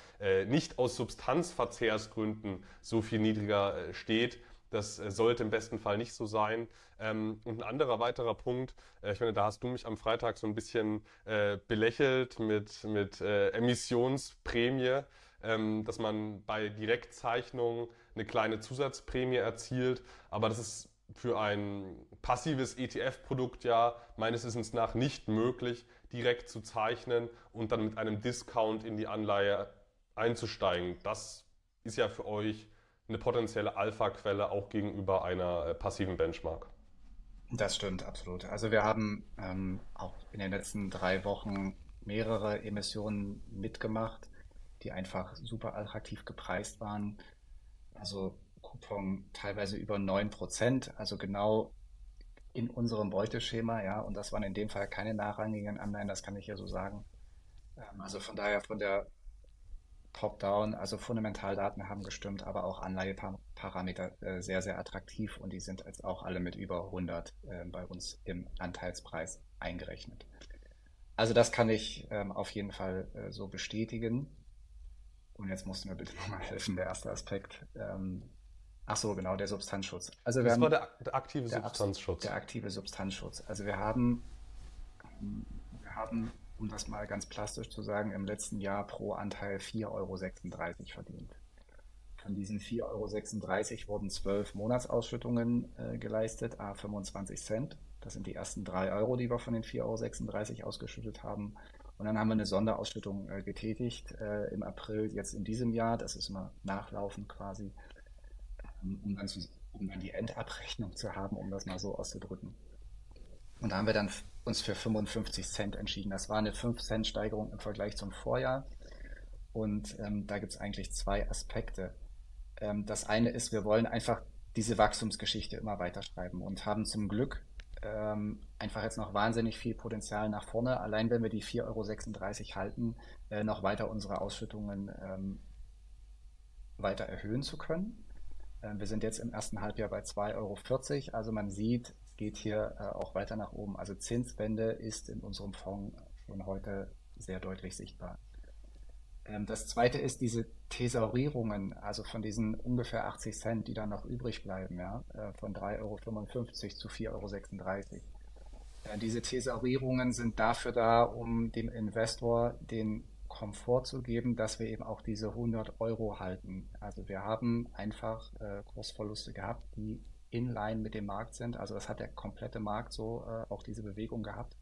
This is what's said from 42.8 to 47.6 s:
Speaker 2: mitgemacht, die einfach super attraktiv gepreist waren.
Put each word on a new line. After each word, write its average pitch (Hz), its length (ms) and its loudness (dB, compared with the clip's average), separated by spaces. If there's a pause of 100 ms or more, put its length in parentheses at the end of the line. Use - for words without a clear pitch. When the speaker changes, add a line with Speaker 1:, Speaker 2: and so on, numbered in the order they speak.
Speaker 2:
mitgemacht, 110 800 -2 (540)
die - 80 -6
einfach 95 440 -4
super 113 400 -6
attraktiv 107 480 -6
gepreist - 560 -4
waren. 104 380 -4 (800)